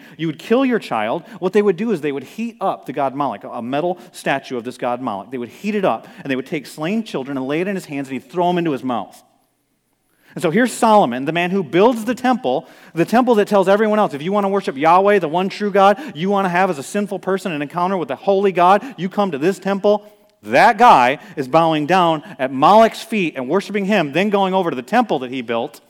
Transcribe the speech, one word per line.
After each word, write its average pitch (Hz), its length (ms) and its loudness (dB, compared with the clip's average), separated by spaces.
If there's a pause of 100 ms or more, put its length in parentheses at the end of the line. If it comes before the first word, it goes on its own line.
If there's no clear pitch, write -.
(160)
You 160 120 -6
would 160 100 -8
kill 254 260 0
your 247 140 0
child. 120 460 -4 (140)
What 185 140 -4
they 214 80 2
would 202 160 2
do 226 160 -4
is 165 80 -4
they 147 120 -4
would 143 120 -8
heat 226 380 -12
up 185 240 -4
the 143 80 -10
god 135 200 -2
Moloch, 131 300 -6
a 120 160 -12
metal 151 380 -4 (140)
statue 135 440 -6
of 113 80 -8
this 120 140 -12
god 123 240 -4
Moloch. 104 280 -8
They 131 60 -10
would 120 140 -10
heat 208 240 -8
it 202 100 -2
up, 117 240 -2 (140)
and 143 80 -6
they 131 60 -2
would 127 100 -6
take 147 180 -8
slain 190 400 -6
children 139 320 -8
and 131 100 -6
lay 147 140 -2
it 185 80 -4
in 202 60 -4
his 180 100 -8
hands, 139 240 -10
and 135 60 -10
he'd - 160 -12
throw 175 180 -2
'em 180 80 0
into 170 140 -2
his 127 120 -4
mouth. 120 400 -8 (1120)
And 151 80 -12
so 165 80 2
here's 226 220 2
Solomon, 175 520 2
the 156 80 -4
man 175 180 0
who 190 140 -2
builds 214 400 2
the 240 100 -2
temple, 170 540 -2 (260)
the 165 100 2
temple 240 300 2
that 208 140 2
tells 196 200 2
everyone 208 300 2
else, 196 160 0
if 139 80 -8
you 175 80 -6
want 202 140 0
to 196 40 0
worship 190 280 -4
Yahweh, 185 420 4
the 170 100 -2
one 175 200 -2
true 208 240 -6
God, 202 260 4 (160)
you 175 160 -4
want 196 140 0
to 180 60 -2
have 180 200 2
as 151 80 -6
a 131 60 -10
sinful 202 340 -6
person 190 320 -4
an 147 120 -6
encounter 175 340 -4
with 151 120 -4
the 131 80 -6
holy 196 360 0
God, 190 440 2
you 175 120 -6
come 196 240 -2
to 135 60 -4
this 185 200 0
temple. 202 500 0 (340)
That 170 360 4
guy 151 400 6 (160)
is 131 140 -6
bowing 156 380 2
down 165 360 2 (160)
at 135 140 -4
Moloch's 196 500 4
feet 185 320 -4
and 127 140 -8
worshiping 196 380 -2
him, 180 260 0
then 190 180 0
going 190 240 0
over 180 160 0
to 131 60 -4
the 127 60 -8
temple 208 360 0
that 123 140 -10
he 131 100 -8
built 117 480 -6